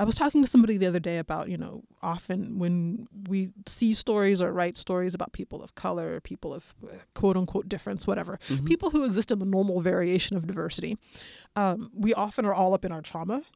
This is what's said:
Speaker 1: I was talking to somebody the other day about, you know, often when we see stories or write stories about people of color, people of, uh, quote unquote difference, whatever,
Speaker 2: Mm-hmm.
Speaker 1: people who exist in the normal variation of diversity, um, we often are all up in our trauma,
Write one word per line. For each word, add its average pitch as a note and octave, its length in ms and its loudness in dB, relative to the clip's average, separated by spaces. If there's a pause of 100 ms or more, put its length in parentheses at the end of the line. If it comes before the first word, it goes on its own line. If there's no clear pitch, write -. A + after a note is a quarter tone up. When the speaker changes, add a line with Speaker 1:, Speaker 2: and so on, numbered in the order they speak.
Speaker 1:
I G#3 40 2
was A3 120 2
talking D4 260 4
to B3+ 60 4
somebody A3 300 8
the F#3 80 4
other F3+ 140 2
day E3+ 180 -2
about, D#3+ 300 -6
you F3+ 80 -4
know, - 280 -10 (180)
often F3+ 560 -4
when F3 480 0 (220)
we F#3+ 220 -2 (160)
see A3 280 2
stories G3+ 480 4
or F3+ 100 2
write F3+ 240 0
stories F3+ 380 -2
about - 180 -6
people - 300 -10
of - 140 -20
color, E3 440 -4
people - 320 -10
of, - 220 -14 (100)
uh, - 120 -18 (180)
quote F#3+ 220 4
unquote F#3 320 -2
difference, G3 380 -8
whatever, G3 320 -2 (100)
Speaker 2:
Mm-hmm. C3+ 180 0
Speaker 1:
people E4+ 240 2
who D4+ 140 2
exist G#3+ 260 0
in G#3 80 0
the F#3+ 80 -2
normal F#3+ 340 2
variation F3+ 560 0
of E3 100 -2
diversity, F3 520 -6 (580)
um, G#3 380 0
we G#3+ 200 2
often G#3 300 -2
are G3 100 2
all F#3+ 200 4
up F#3+ 100 0
in F3+ 80 -4
our D#3+ 100 -8
trauma, F#3+ 400 -6 (140)